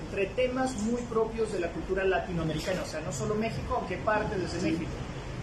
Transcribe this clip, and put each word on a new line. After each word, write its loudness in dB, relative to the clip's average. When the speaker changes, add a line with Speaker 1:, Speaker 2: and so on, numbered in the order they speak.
Speaker 1:
entre 0
temas 2
muy 2
propios 2
de 0
la 0
cultura 0
latinoamericana, 2
o -4
sea, -6
no -4
solo 0
México, 0
aunque -2
parte 2
desde -2
Speaker 2:
Sí. 0
Speaker 1:
México, -2